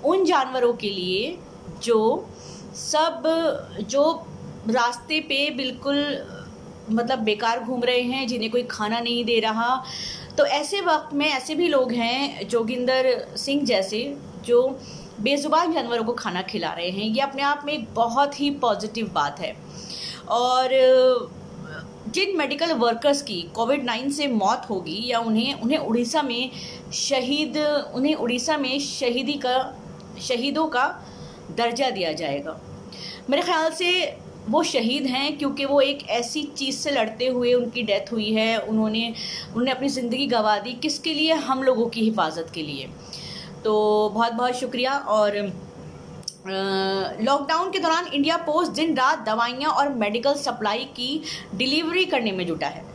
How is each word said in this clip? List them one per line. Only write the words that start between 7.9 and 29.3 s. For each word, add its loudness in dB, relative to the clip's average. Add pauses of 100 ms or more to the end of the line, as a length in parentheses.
हैं, -2
जिन्हें -2
कोई 2
खाना -2
नहीं -2
दे 4
रहा। 0 (540)
तो 6
ऐसे 0
वक्त 2
में 2
ऐसे -2
भी 2
लोग 4
हैं, -2
जोगिंदर 2
सिंह 0
जैसे, 0 (280)
जो 6 (400)
बेज़ुबान 2
जानवरों 0
को -2
खाना -2
खिला -4
रहे -4
हैं। -4
ये 0
अपने -2
आप 0
में -2
एक -6
बहुत 2
ही 2
पॉजिटिव 0
बात 0
है। -6 (720)
और 4 (1400)
जिन 0
मेडिकल 0
वर्कर्स 4
की -6
कोविड 0
नाइन -2
से 0
मौत 2
होगी -4
या 2
उन्हें, 2
उन्हें 0
उड़ीसा 0
में -2 (440)
शहीद, 0 (360)
उन्हें 2
उड़ीसा 0
में 0
शहीदी -2